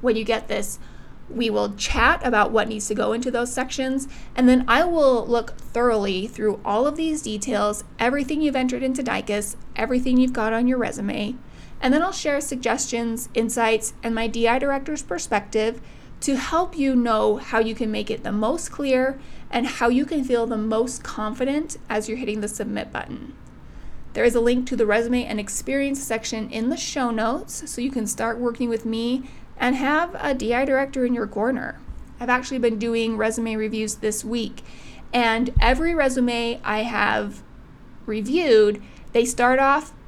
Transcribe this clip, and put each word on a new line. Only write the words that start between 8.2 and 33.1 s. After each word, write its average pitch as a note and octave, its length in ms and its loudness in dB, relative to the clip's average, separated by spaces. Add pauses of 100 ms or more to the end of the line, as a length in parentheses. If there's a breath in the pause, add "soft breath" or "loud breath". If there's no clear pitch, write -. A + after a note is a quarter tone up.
you've C#4+ 160 2
entered B3+ 260 0
into C4 200 0
dicus, G#3 560 -2 (180)
everything B3+ 400 2
you've B3+ 160 6
got A3 220 0
on A#3 120 2
your B3+ 120 4
resume, G#3+ 580 -2 (460 loud breath)
and C4 100 4
then D4+ 100 4
I'll F4+ 100 0
share C#4+ 280 0
suggestions, A#3 920 -2
insights, A3+ 580 2 (100)
and A3+ 120 -2
my A3+ 120 0
D A3+ 220 2
I B3 100 4
director's C#4 440 -2
perspective A3 800 -2 (400 loud breath)
to C#4 140 2
help E4+ 420 0
you C4+ 180 4
know A3 400 4
how - 240 0
you A3 140 2
can G#3+ 180 -2
make G#3+ 180 -4
it - 140 -4
the - 80 -2
most A3 400 0
clear C4+ 480 0 (300 loud breath)
and B3 160 0
how - 220 0
you C4 180 4
can D4 180 -2
feel A#3 220 2
the A#3 100 -2
most A3 480 0
confident C4+ 720 -2 (140)
as G#3+ 180 -2
you're A3+ 100 -4
hitting G#3+ 220 -4
the G#3 80 -2
submit G3+ 420 -6
button. - 440 -8 (800 loud breath)
There A3 100 0
is A#3+ 100 4
a A#3+ 60 4
link B3 280 2
to B3+ 80 -2
the A3 100 4
resume A#3 380 2
and G#3+ 140 -4
experience C#4 640 -2
section A3 480 -4
in A3+ 200 -2
the E4+ 80 0
show B3+ 320 -2
notes, A#3 600 -4
so - 120 -6
you C4 80 0
can A3+ 160 -2
start A3+ 340 -2
working A#3+ 300 -2
with A3+ 160 -2
me A#3 420 -2 (320 loud breath)
and B3+ 160 2
have D4+ 440 0
a C#4+ 140 0
D A3+ 200 0
I B3+ 100 2
director C4+ 400 0
in B3 100 2
your A3+ 140 -2
corner. A#3 520 -2 (380)
I've B3 100 -6
actually B3+ 300 0
been A#3 200 2
doing A3+ 380 0